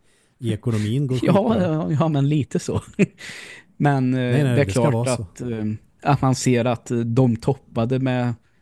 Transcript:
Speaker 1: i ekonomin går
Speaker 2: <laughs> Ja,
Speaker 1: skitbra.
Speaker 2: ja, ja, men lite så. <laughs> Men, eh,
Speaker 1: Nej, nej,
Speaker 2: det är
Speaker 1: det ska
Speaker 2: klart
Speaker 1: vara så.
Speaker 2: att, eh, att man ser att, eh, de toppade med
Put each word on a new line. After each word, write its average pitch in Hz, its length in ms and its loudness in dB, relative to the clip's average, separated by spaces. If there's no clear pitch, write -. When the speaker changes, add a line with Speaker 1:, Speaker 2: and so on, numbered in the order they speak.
Speaker 1:
i 113 140 -4
ekonomin 110 540 -2
går 127 140 -2
Speaker 2:
<laughs> - 20 -8
Ja, 202 300 4
Speaker 1:
skitbra. 185 200 0
Speaker 2:
ja, 165 280 -2
ja, 165 80 2
men 139 200 0
lite 151 300 0
så. - 240 -4
<laughs> - 800 -6
Men, 135 380 2
eh, 127 60 0
Speaker 1:
Nej, 123 120 0
nej, 139 100 4
Speaker 2:
det 139 60 2
är 127 160 4
Speaker 1:
det 95 60 -2
ska 110 100 0
Speaker 2:
klart 117 140 2
Speaker 1:
vara 120 220 0
så. 117 60 -6
Speaker 2:
att, - 180 -14
eh, 117 240 -6
att 143 200 0
man 131 120 2
ser 123 300 2
att, 120 260 -4
eh, 123 80 -2
de 117 380 2
toppade 123 640 -4
med 127 360 -2